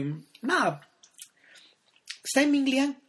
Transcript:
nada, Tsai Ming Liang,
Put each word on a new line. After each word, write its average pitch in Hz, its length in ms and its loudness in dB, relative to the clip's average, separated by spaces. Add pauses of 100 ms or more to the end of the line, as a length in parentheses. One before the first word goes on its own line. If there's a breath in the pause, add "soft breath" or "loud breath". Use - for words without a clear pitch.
(420)
nada, 226 480 0 (1300 loud breath)
Tsai 285 240 2
Ming 285 180 2
Liang, 269 440 0